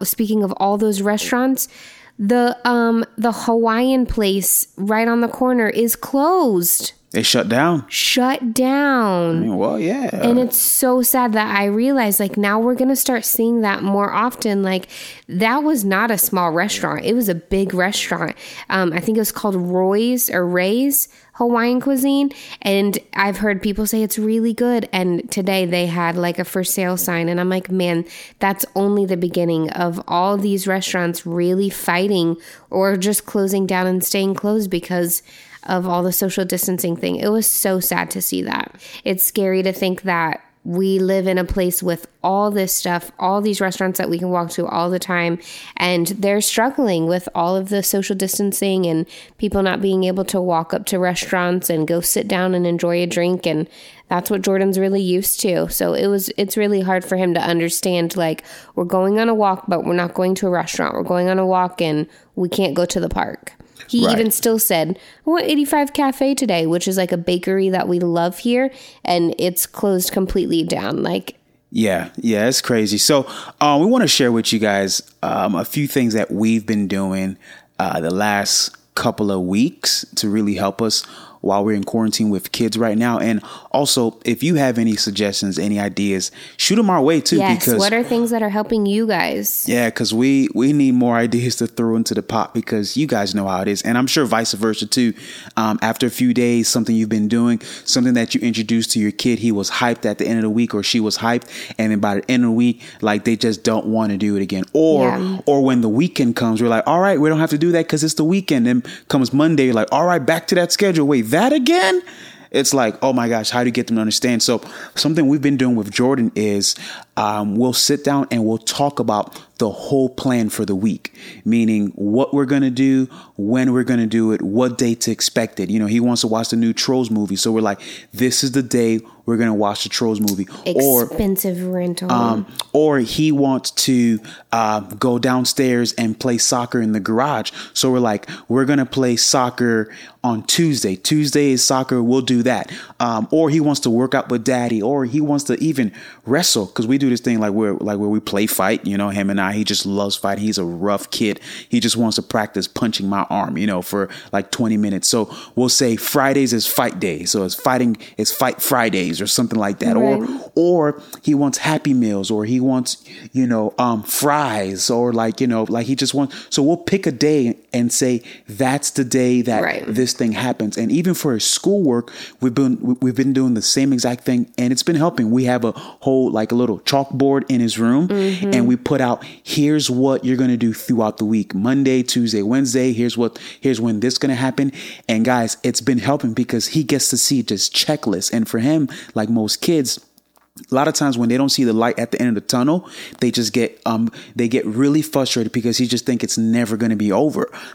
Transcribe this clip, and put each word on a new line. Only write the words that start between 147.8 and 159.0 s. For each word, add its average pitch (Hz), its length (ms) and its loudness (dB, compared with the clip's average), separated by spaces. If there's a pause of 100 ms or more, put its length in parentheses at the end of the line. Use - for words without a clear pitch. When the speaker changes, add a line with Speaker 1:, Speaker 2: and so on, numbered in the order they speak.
Speaker 2:
where 104 100 -2
we 107 100 0
play 101 280 -2
fight, 98 380 0
you 98 120 -2
know, 104 120 -2
him 98 200 -2
and 101 100 -2
I, 98 140 -2
he 107 100 -2
just 101 220 -2
loves 101 300 -2
fight. 98 240 -2
He's 104 180 -2
a 95 60 -2
rough 87 480 -2
kid. 107 280 -2 (300)
He 120 120 2
just 110 160 0
wants 113 180 2
to 107 60 -2
practice 104 460 -2
punching 110 420 -4
my 98 200 0
arm, 92 280 -2
you 101 100 0
know, 92 140 -2
for 98 280 -4 (220)
like 98 200 -2
twenty 110 260 0
minutes. 101 300 0
So 113 220 0 (260)
we'll 123 140 2
say 117 280 2
Fridays 135 560 2
is 110 120 0
fight 120 340 -2
day. 87 260 -4
So 98 180 0
it's 90 120 -4
fighting, 123 420 0 (200)
it's 107 140 -2
fight - 300 0
Fridays 95 600 0